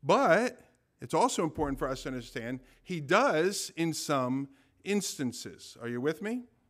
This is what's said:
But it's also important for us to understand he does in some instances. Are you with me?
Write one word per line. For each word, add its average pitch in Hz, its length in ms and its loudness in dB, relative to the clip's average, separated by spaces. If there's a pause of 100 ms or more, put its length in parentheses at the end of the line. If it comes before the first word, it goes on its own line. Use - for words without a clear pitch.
But 220 580 4 (400)
it's - 140 -8
also 202 300 2
important 147 340 -2
for 147 100 -4
us 131 140 -4
to 143 80 -8
understand 127 520 -6 (200)
he 180 180 -6
does 190 760 2
in 165 180 0
some 135 560 -2 (340)
instances. 135 960 -4
Are 120 80 -8
you 120 140 -4
with 156 220 -2
me? 247 220 -6 (240)